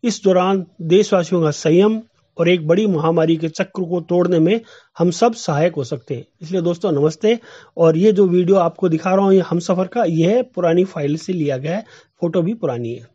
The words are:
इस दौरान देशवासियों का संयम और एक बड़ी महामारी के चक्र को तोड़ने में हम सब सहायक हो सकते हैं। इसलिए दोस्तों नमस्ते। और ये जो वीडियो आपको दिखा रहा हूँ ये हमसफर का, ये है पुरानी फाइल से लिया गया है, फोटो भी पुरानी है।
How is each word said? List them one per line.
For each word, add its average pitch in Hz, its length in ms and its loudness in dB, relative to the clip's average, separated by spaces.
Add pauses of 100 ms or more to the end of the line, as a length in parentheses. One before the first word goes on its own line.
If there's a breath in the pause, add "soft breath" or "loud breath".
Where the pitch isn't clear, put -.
इस 233 200 -4
दौरान 185 420 2 (160)
देशवासियों 180 600 2
का 156 100 0
संयम 196 500 2 (360)
और 170 120 0
एक 170 180 0
बड़ी 196 200 0
महामारी 165 500 0
के 160 120 -6
चक्र 185 340 -8
को 175 180 -6
तोड़ने 175 380 0
में 196 220 0 (360 soft breath)
हम 175 140 0
सब 226 220 0
सहायक 165 420 -2
हो 143 80 -6
सकते 135 320 -10
हैं। 120 100 -14 (160)
इसलिए 170 200 -4
दोस्तों 175 300 -2
नमस्ते। 160 480 0 (380 loud breath)
और 160 200 4
ये 208 140 4
जो 196 160 4
वीडियो 180 300 2
आपको 175 320 0
दिखा 165 260 -2
रहा 196 100 2
हूँ 190 80 4
ये 190 60 6
हमसफर 175 480 -2
का, 233 160 -2
ये 165 320 2
है 247 80 0
पुरानी 175 400 0
फाइल 156 340 -4
से 185 160 -8
लिया 143 240 -2
गया 151 180 -6
है, 226 100 -8 (360 soft breath)
फोटो 175 200 -2
भी 185 120 -2
पुरानी 120 400 -6
है। - 220 -16